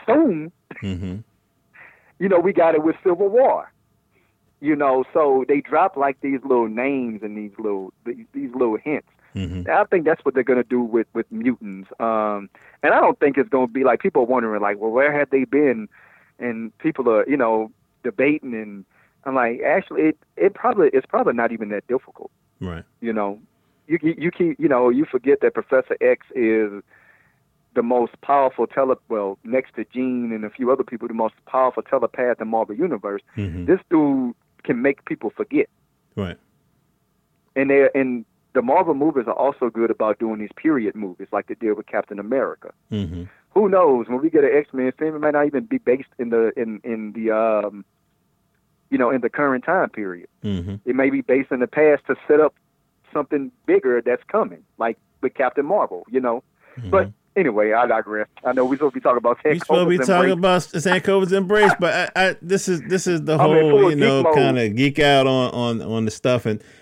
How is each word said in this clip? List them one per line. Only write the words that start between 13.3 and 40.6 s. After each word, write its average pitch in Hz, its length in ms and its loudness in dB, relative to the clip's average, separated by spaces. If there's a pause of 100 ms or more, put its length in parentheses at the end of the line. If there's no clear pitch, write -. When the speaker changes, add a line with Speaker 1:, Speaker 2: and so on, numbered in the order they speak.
Speaker 1:
it's 127 100 0
gonna 131 180 2
be 123 160 -4
like, 127 180 4
people 151 220 2
are 117 40 2
wondering, 113 360 0
like, 104 160 -2
"Well, 110 140 -4
where 139 260 2
have 143 120 -2
they 135 140 2
been?" 123 440 0 (500)
And 113 400 -8
people 143 320 -2
are, 107 180 2
you 143 80 0
know, 113 360 0 (320)
debating, 135 500 -2
and 104 300 -12 (400)
I'm 135 100 -6
like, 120 280 0
"Actually, 151 400 0
it, 156 160 0 (180)
it 190 180 2
probably, 208 380 2
it's 131 140 0
probably 175 260 0
not 117 180 -2
even 110 200 -8
that 101 180 -6
difficult." - 420 -8 (300)
Speaker 2:
Right. 87 240 -10 (160)
Speaker 1:
You 113 120 -6
know, 104 280 -4 (480)
you, 165 140 0
you, 160 160 0
you 165 120 -2
keep, 165 300 -2
you 160 80 2
know, 127 220 4
you 135 160 2
forget 135 340 0
that 117 140 0
Professor 131 460 0
X 123 240 2 (120)
is 110 340 2 (1040)
the 123 80 0
most 120 380 0
powerful 131 480 0
tele-, 135 260 0 (140)
well, 101 360 -4
next 127 300 -4
to 110 180 -8
Jean 123 400 -4
and 110 120 -8
a 107 60 -10
few 123 200 -4
other 131 140 0
people, 117 240 -10
the 110 60 -10
most 113 200 -4 (120)
powerful 131 360 -2
telepath 123 580 -2
in 113 80 -6
Marvel 110 280 -4
Universe. 107 460 -6 (140)
Speaker 2:
Mm-hmm. 90 280 -6
Speaker 1:
This 180 160 2 (100)
dude 139 440 0 (280)
can 120 200 -4
make 139 240 -2
people 131 240 -8
forget. - 380 -2 (460)
Speaker 2:
Right. 92 220 -8 (1200)
Speaker 1:
And 139 140 0
they, 139 240 6
and 127 300 -2 (300)
the 127 80 2
Marvel 156 320 2
movies 139 320 0
are 110 80 -2
also 127 360 -2
good 113 200 0
about 107 280 -2
doing 110 200 -4
these 107 180 -12
period 123 380 -2